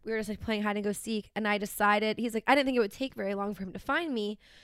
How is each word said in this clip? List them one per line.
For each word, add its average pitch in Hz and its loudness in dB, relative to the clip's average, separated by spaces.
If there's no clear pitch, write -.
we 220 -4
were 220 0
just, 208 -4
like, 208 -6
playing 214 -2
hide 208 0
and 208 -2
go 208 0
seek, 214 -4
and 214 0
I 208 2
decided," 208 2
he's 220 -2
like, 220 -2
"I 262 6
didn't 277 6
think 262 0
it 240 6
would 202 0
take 269 -6
very 202 -2
long 202 -2
for 196 -10
him 185 -10
to - -10
find 302 -2
me, 208 -2